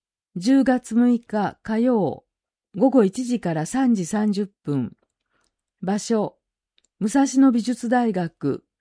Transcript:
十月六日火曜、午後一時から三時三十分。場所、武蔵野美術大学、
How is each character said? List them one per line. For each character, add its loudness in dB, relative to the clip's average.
十 2
月 -2
六 4
日 -6
火 -4
曜、 0
午 2
後 6
一 -2
時 -4
か -4
ら -4
三 0
時 -2
三 -2
十 -4
分。 -4
場 -4
所、 -4
武 -4
蔵 2
野 4
美 -2
術 -6
大 0
学、 -4